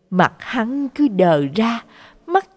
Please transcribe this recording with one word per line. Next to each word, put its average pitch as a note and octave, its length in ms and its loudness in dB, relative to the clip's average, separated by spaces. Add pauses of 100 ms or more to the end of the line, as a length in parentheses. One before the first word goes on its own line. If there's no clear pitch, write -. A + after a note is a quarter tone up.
Mặt F3+ 300 2
hắn B3+ 560 -4
cứ D4 120 2
đờ F3+ 380 2 (100)
ra, A3+ 280 -2 (420)
mắt F#4 320 -2